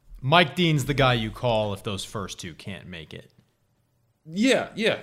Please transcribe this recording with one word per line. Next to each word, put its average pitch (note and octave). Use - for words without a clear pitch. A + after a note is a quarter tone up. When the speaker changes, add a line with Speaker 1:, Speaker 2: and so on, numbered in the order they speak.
Speaker 1:
Mike E3
Dean's D#3
the C#3+
guy C3
you A2+
call G#2+
if F#2+
those G2
first -
two E2+
can't E2+
make E2
it. -
Speaker 2:
Yeah, F#3
yeah, G3